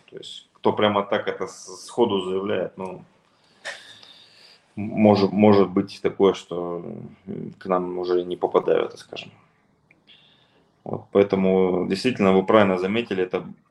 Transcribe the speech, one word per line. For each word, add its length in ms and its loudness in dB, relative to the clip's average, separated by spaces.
То 60 -20
есть 360 -20
кто 200 -2
прямо 320 2
так 240 -4
это 180 -8
с-, 400 -18
сходу 360 0
заявляет, 540 -6
ну, 280 -12
может, 560 4
может 400 6
быть 320 -4
такое, 320 2
что, 480 -10
м, 320 -12
к 80 -18
нам 320 -4
уже 260 -2
не 120 -8
попадают, 540 0
так 100 -20
скажем. 300 -16
Вот, 280 -10
поэтому 720 2
действительно 460 0
вы 140 4
правильно 320 4
заметили, 440 -4
это 220 -4